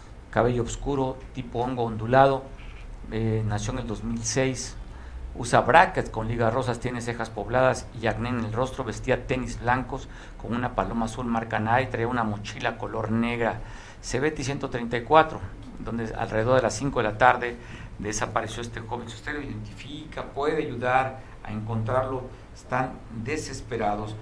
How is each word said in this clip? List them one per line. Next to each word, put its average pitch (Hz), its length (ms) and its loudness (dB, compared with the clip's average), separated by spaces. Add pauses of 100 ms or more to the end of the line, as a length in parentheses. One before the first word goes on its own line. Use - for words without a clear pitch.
(320)
cabello 120 320 4
oscuro, 131 540 -2 (160)
tipo 120 260 -4
hongo 127 240 0
ondulado, 123 600 6 (680)
eh, 110 340 2
nació 104 280 0
en 127 60 -2
el 117 80 -4
dos 107 160 -4
mil 113 200 -2
seis, 131 520 0 (600)
usa 120 260 4
brackets 139 480 6
con 110 180 -4
ligas 113 260 2
rosas, 120 260 0
tiene 123 220 -4
cejas 117 280 -4
pobladas 113 560 2 (160)
y 113 60 2
acné 110 220 0
en 120 100 -2
el 110 140 -2
rostro, 127 300 -2
vestía 117 440 0
tenis 117 320 -2
blancos 123 480 0 (340)
con 104 140 -2
una 123 180 -2
paloma 110 320 0
azul 117 200 -4
marca 113 340 -2
Nike, 113 320 2
traía 113 160 0
una 123 160 0
mochila 110 540 -4
color 110 340 -2
negra. 117 480 2 (420)
Cebetis 151 440 0
ciento 139 240 -2
treinta 120 280 -2
y 117 60 -2
cuatro, 156 380 6 (380)
donde 117 360 -4
alrededor 110 400 2
de 131 80 6
las 104 100 4
cinco 131 260 0
de 107 100 2
la 107 80 -4
tarde 120 400 6 (420)
desapareció 110 640 -2
este 113 180 -8
joven. 113 300 -6
Si - 60 -10
usted 147 180 -8
lo 147 80 -6
identifica, 123 800 -10
puede 151 340 0
ayudar 127 640 2 (240)
a 107 80 -8
encontrarlo. 113 720 0 (300)
Están 127 400 -2 (300)
desesperados 113 1000 -2